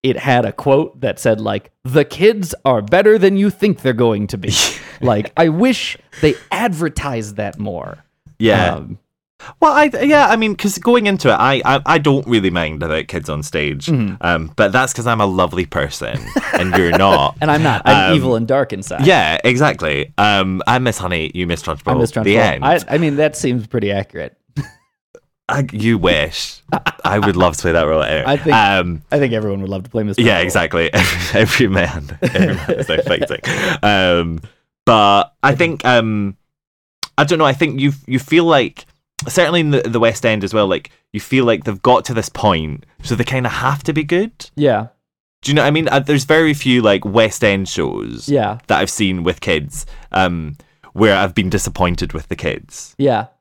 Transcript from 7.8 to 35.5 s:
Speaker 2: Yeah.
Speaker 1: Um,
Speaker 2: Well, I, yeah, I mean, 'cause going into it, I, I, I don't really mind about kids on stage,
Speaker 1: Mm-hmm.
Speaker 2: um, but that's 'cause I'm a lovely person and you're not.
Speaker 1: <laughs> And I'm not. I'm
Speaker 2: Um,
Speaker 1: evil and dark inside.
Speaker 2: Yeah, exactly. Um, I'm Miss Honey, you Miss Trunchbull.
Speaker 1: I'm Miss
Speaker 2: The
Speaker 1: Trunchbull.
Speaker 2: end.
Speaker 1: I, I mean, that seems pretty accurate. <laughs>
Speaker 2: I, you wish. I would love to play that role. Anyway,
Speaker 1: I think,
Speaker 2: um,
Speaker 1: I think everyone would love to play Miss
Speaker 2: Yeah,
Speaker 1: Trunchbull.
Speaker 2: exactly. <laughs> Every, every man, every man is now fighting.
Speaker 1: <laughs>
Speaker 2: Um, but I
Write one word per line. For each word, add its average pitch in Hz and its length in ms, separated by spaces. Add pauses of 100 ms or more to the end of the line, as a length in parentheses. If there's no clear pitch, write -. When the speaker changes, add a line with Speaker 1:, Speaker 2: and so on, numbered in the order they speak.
Speaker 2:
Yeah. 95 340
Speaker 1:
Um, 78 240 (600)
Speaker 2:
Well, 302 120
I, 294 160 (140)
yeah, 285 260
I 214 60
mean, 220 220
'cause 202 220
going 233 280
into 190 220
it, 107 100
I, 131 260
I, 131 220
I 165 120
don't 143 280
really 104 240
mind 78 320
about 78 240
kids 82 220
on 76 160
stage, 73 420
Speaker 1:
Mm-hmm. 113 340
Speaker 2:
um, 82 360
but 101 160
that's 127 200
'cause 117 140
I'm 113 140
a 104 60
lovely 90 400
person 71 520 (360)
and 92 220
you're 87 220
not. 92 400
Speaker 1:
<laughs> - 20
And 151 80
I'm 151 140
not. 131 220
I'm 107 260
Speaker 2:
Um, 165 60
Speaker 1:
evil 131 180
and 113 140
dark 117 240
inside. 98 340
Speaker 2:
Yeah, 95 380
exactly. 110 720
Um, 95 480
I'm 127 160
Miss 120 160
Honey, 85 340
you 87 140
Miss 85 160
Trunchbull. 76 300
Speaker 1:
I'm 76 60
Miss - 120
Speaker 2:
The 117 120
Speaker 1:
Trunchbull. 101 140
Speaker 2:
end. 92 280
Speaker 1:
I, 156 240
I 147 100
mean, 156 200
that 151 180
seems 123 320
pretty 104 240
accurate. 95 440 (200)
<laughs> - 920
Speaker 2:
I, 135 240
you 110 240
wish. 85 640 (440)
I 98 140
would 185 180
love 87 200
to - 60
play 85 100
that 82 120
role. 78 180
Anyway, 73 240
Speaker 1:
I 139 100
think, 139 180
Speaker 2:
um, 92 560
Speaker 1:
I 147 80
think 131 140
everyone 104 300
would 95 80
love 95 140
to - 60
play 113 120
Miss 101 160
Speaker 2:
Yeah, 110 220
Speaker 1:
Trunchbull. 90 40
Speaker 2:
exactly. 85 480
<laughs> - 20
Every, 90 460
every 113 280
man, 80 540
every 120 320
man 82 180
is - 160
now 80 140
fighting. - 400
Speaker 1:
<laughs> - 400
Speaker 2:
Um, 87 580 (440)
but 101 580
I 139 120